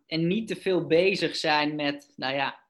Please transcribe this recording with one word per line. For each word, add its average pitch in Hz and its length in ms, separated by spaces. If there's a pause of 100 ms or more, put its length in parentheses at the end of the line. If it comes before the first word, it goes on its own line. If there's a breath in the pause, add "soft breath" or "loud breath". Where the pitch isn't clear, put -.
En 165 200
niet 220 220
te - 80
veel 175 300
bezig 165 500
zijn 151 380
met, 143 420
nou 135 180
ja, 135 360